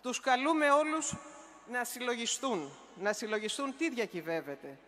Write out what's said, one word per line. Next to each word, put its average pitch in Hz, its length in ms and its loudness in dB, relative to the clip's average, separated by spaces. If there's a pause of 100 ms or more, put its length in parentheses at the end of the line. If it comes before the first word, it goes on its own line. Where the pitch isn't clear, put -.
Τους 247 180 -4
καλούμε 285 500 4
όλους 302 440 4 (520)
να 240 180 -4
συλλογιστούν, 233 880 -2 (220)
να 196 180 0
συλλογιστούν 214 640 -2
τι 330 140 0
διακυβεύεται 160 960 -4